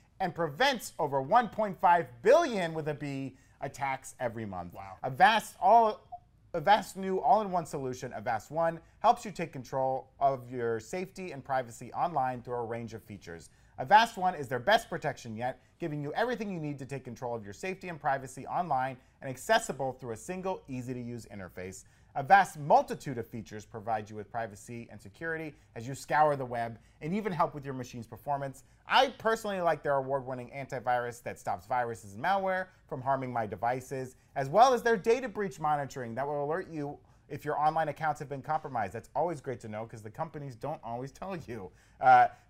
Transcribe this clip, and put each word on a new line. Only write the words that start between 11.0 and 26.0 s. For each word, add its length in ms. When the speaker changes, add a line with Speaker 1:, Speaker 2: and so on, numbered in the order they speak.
Speaker 1:
and 120
privacy 500
online 480
through 140
a 100
range 280
of 80
features. 480
Avast 380
One 180
is 120
their 120
best 300
protection 460
yet, 240
giving 240
you 100
everything 380
you 80
need 200
to 60
take 200
control 280
of 100
your 100
safety 340
and 120
privacy 460
online 520
and 80
accessible 640
through 180
a 60
single, 500
easy-to-use 640
interface. 520
Avast's 420
multitude 600
of 80
features 400
provide 440
you 80
with 120
privacy 640
and 100
security 540
as 100
you 80
scour 400